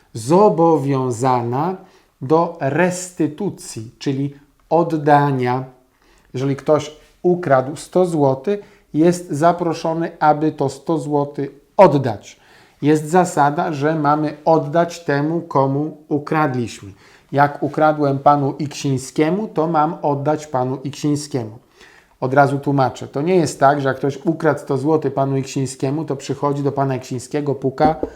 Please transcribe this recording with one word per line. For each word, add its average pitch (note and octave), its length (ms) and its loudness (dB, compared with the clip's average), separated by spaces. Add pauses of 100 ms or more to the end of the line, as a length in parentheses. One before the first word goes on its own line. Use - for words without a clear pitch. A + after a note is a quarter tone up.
(120)
zobowiązana C3+ 1600 2 (440)
do E3 400 0
restytucji, D3+ 1400 -4
czyli C#3+ 360 -4 (360)
oddania. C#3+ 920 2 (720)
Jeżeli C3+ 220 -2
ktoś D3 400 0 (260)
ukradł C#3+ 540 2
sto F3+ 300 0
złotych, D#3+ 720 0 (180)
jest F3 360 2
zaproszony, E3 800 0 (100)
aby D3+ 320 4
to C#3+ 160 -2
sto D#3 300 -4
złotych C#3+ 520 -4 (260)
oddać. C3+ 640 2 (420)
Jest D3+ 280 2
zasada, E3+ 640 2
że D3 220 0
mamy D3+ 500 0
oddać D#3+ 600 0
temu, D3+ 360 0
komu D3 560 -2 (120)
ukradliśmy. C#3 840 -4 (400)
Jak C#3+ 300 2
ukradłem D3 560 2
panu C#3+ 400 4
Iksińskiemu, D#3 880 -2
to D#3+ 180 -2
mam D#3+ 360 0
oddać D3+ 440 -2
panu C3 380 -4
Iksińskiemu. C#3 760 -4 (600)
Od C3 140 -2
razu C#3 240 4
tłumaczę. C3+ 500 -2
To C#3 140 -6
nie F3+ 140 2
jest D3+ 240 0
tak, C#3+ 200 4
że C3+ 80 0
jak C3 80 -2
ktoś C#3 280 -4
ukradł D#3 360 0
sto C#3 180 -4
złotych C#3+ 360 0
panu C3+ 220 -2
Iksińskiemu, C3+ 680 -4
to C#3+ 120 -6
przychodzi C#3 460 -4
do C#3 100 -2
pana C#3 240 -2
Iksińskiego, C3 580 -6
puka: D3+ 420 0 (200)